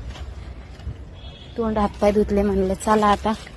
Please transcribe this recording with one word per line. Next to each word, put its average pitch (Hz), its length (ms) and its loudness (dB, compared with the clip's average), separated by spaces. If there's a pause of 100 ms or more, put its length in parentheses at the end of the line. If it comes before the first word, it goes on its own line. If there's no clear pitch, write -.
(1600)
तोंड 220 200 0
हातपाय 208 340 4
धुतले, 208 300 4
म्हणलं, 190 320 2
"चला 214 340 4
आता 208 260 4 (240)